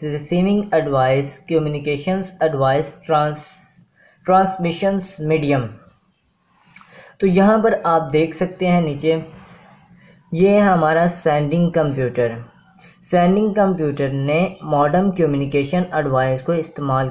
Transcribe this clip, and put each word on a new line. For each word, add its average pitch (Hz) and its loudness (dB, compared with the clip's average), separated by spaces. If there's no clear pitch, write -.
receiving 180 0
advice, 139 0
communications 151 -2
advice, 139 0
trans-, 151 -2
ट्रांसमिशंस 185 0
मीडियम। 147 0
तो 202 2
यहाँ 196 4
पर 220 2
आप 165 2
देख 160 2
सकते 180 -4
हैं 175 2
नीचे, 156 -2
ये 175 4
है 202 4
हमारा 170 2
sending 160 0
computer। 127 -2
Sending 190 2
computer 156 0
ने 139 -2
मॉडर्न 151 2
communication 143 0
advice 131 0
को 170 -2
इस्तेमाल 139 -2